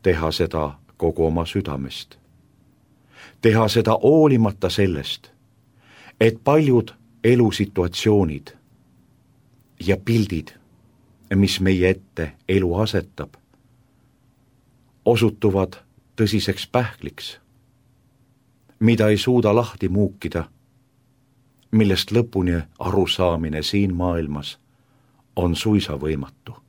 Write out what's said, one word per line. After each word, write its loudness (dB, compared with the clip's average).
Teha 0
seda -4
kogu -2
oma -2
südamest. -10
Teha 4
seda 2
hoolimata 2
sellest, -4
et 2
paljud 2
elusituatsioonid 0
ja 2
pildid, -2
mis 2
meie 2
ette -6
elu 0
asetab, -6
osutuvad 0
tõsiseks -2
pähkliks, -6
mida 2
ei 2
suuda 2
lahti -2
muukida, -4
millest 2
lõpuni 0
arusaamine -2
siin -2
maailmas -6
on 0
suisa 0
võimatu. -8